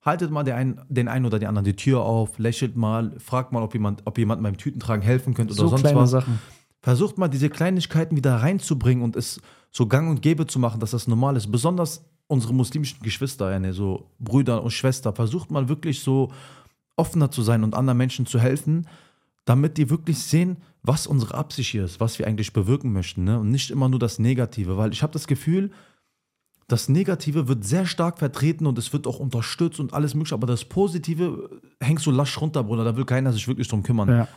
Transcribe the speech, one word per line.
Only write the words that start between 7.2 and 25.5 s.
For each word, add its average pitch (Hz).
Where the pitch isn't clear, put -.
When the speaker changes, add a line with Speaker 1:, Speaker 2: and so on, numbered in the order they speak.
Speaker 1:
diese 139
Kleinigkeiten 160
wieder 131
reinzubringen 127
und 113
es -
so 127
gang 139
und 135
gäbe 156
zu -
machen, 113
dass 110
das 120
normal 127
ist. 104
Besonders 160
unsere 120
muslimischen 131
Geschwister, 110
ja, 95
ne, 92
so 95
Brüder 120
und 117
Schwester, 127
versucht 117
mal 139
wirklich 156
so 135
offener 160
zu 123
sein 110
und 107
anderen 127
Menschen 127
zu -
helfen, 151
damit 143
die 143
wirklich 160
sehen, 175
was -
unsere 120
Absicht 131
hier 101
ist, 87
was 113
wir -
eigentlich 107
bewirken 117
möchten, 92
ne? 110
Und 104
nicht 139
immer 135
nur 131
das 113
Negative, 113
weil 107
ich -
hab 151
das 151
Gefühl, 180